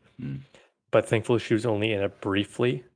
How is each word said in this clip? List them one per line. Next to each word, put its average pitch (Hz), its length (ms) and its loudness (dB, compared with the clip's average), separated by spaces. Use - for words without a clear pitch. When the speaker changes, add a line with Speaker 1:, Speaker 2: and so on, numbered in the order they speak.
Speaker 1:
Mm. 98 220 -10
Speaker 2:
But 110 160 4
thankfully, 113 340 2
she - 120 -2
was 110 140 0
only 110 260 0
in 101 80 0
it 98 220 -4
briefly. 101 640 -2